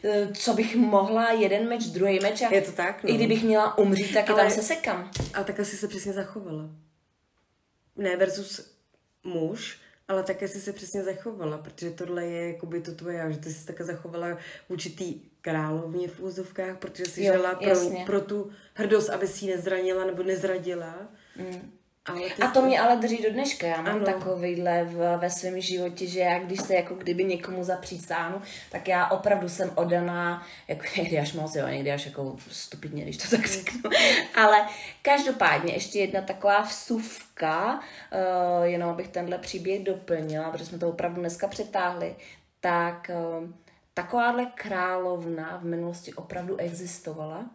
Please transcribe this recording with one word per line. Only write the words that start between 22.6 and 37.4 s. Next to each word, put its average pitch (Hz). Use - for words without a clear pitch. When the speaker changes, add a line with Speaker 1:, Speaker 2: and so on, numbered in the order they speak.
Speaker 2:
jsi 262
Speaker 1:
mě 262
ale 240
drží 220
do 214
dneška. 247
Já 170
mám 202
Speaker 2:
Ano. 208
Speaker 1:
takovejhle 175
v, 170
ve 175
svém 185
životě, 180
že 180
já 180
když 185
se -
jako 180
kdyby 175
někomu 185
zapřísáhnu, 180
tak 180
já 180
opravdu 190
jsem 175
oddaná, 175
jako 160
<laughs> -
někdy 170
až 147
moc, 156
jo, 139
někdy 139
až 143
jako 139
stupidně, 147
když 143
to -
tak 220
řeknu. 190
Ale 214
každopádně 196
ještě -
jedna 190
taková 202
vsuvka, 220